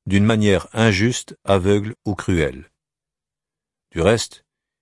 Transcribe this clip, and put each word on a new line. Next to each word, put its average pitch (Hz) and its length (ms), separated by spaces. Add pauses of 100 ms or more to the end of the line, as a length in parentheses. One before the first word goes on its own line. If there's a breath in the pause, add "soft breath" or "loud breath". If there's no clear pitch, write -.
d'une 98 200
manière 107 480
injuste, 113 720
aveugle 101 500 (100)
ou 104 80
cruelle. 73 560 (1200)
Du 85 100
reste, 107 420 (380)